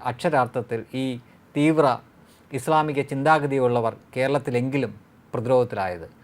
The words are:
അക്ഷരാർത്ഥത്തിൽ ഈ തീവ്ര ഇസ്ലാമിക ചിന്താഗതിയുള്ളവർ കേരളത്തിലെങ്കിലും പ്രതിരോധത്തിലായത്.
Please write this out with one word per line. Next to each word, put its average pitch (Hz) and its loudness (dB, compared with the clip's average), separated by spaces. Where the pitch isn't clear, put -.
അക്ഷരാർത്ഥത്തിൽ 123 -2
ഈ 131 -4
തീവ്ര 147 4
ഇസ്ലാമിക 151 0
ചിന്താഗതിയുള്ളവർ 135 2
കേരളത്തിലെങ്കിലും 131 -2
പ്രതിരോധത്തിലായത്. 110 0